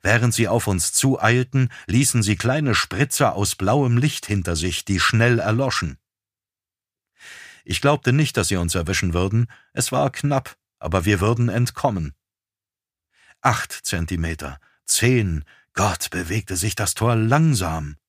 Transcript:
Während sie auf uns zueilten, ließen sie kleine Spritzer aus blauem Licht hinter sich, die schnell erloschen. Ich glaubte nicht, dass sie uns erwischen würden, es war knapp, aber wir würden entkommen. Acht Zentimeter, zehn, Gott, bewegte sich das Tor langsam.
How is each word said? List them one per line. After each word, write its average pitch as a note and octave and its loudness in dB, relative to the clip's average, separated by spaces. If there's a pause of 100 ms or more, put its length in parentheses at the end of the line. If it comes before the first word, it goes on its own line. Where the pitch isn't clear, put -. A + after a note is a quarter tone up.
Während A#2 2
sie A2 0
auf A2 0
uns F#2 -2
zueilten, B2+ 2 (160)
ließen A#2+ 2
sie G2+ 2
kleine C3 0
Spritzer B2+ 0
aus G2+ -2
blauem A#2+ 2
Licht D3 -2
hinter F2 -2
sich, E2+ -4
die F#2 0
schnell A#2 4
erloschen. G#2+ -2 (1700)
Ich - -6
glaubte C#3+ 2
nicht, D3 2
dass G2+ 0
sie F#2+ 0
uns E2+ -2
erwischen F2 -2
würden, G2 0 (220)
es - -4
war C#3 0
knapp, - -4 (200)
aber F2 -2
wir G2+ 2
würden A#2 2
entkommen. G2+ -2 (1300)
Acht - 0
Zentimeter, D#2+ -6 (260)
zehn, G#2 0 (280)
Gott, G2 -2
bewegte F#2 -6
sich G#2 -2
das G2+ -4
Tor A#2 2
langsam. A2 2 (140)